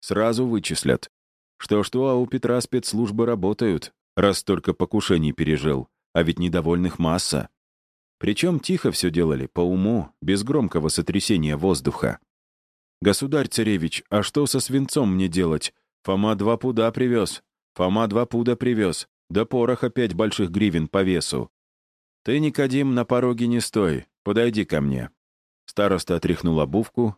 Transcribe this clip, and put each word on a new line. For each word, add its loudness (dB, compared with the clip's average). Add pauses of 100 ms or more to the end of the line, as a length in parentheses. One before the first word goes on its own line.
сразу 0
вычислят. -2 (480)
Что-что, 0
а 2
у 2
Петра 0
спецслужбы -2
работают, 0 (240)
раз 4
столько 0
покушений 0
пережил, 0 (240)
а 2
ведь 0
недовольных 0
масса. -2 (680)
Причем 0
тихо -2
все -2
делали, 0
по -4
уму, 0 (100)
без 0
громкого 0
сотрясения 0
воздуха. -2 (840)
«Государь-царевич, 0
а 2
что 0
со -2
свинцом 0
мне 0
делать? -2 (300)
Фома 0
два 0
пуда 0
привез. -2 (320)
Фома 0
два 0
пуда 0
привез. 0 (220)
Да 0
пороха 0
пять -2
больших 0
гривен 0
по 2
весу. -2 (760)
Ты, 0
Никодим, 0
на 2
пороге 0
не 2
стой, 0 (160)
подойди 2
ко -2
мне». -2 (560)
Староста 0
отряхнул 0
обувку, 0